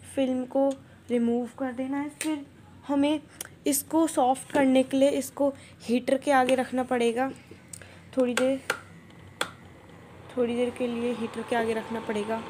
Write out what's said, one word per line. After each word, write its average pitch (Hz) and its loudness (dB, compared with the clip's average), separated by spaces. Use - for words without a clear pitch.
फिल्म 254 0
को 269 2
remove 233 0
कर 262 -4
देना 262 -4
है। 294 -4
फिर 294 -6
हमें 285 2
इसको 302 2
soft 262 0
करने 262 6
के 262 0
लिए 269 6
इसको 277 0
heater 254 0
के 285 -2
आगे 262 6
रखना 254 -2
पड़ेगा 247 0
थोड़ी 247 2
देर, 262 2
थोड़ी 240 0
देर 240 0
के 247 -4
लिए 240 -4
heater 226 -8
के 240 -4
आगे 226 0
रखना 220 -6
पड़ेगा 220 -4